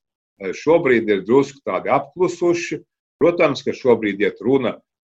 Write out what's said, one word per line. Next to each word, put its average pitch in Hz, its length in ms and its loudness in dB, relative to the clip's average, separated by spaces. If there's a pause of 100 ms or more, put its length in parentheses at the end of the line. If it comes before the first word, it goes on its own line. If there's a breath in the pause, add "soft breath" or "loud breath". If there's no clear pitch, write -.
(400)
eh, 95 140 -6
šobrīd 131 560 0
ir 95 140 0
drusku 127 420 0
tādi 90 240 -4
apklusuši. 170 920 -2 (360)
Protams, 165 440 2
ka 110 80 -4
šobrīd 104 500 0
iet 92 200 0
runa, 120 360 0 (260)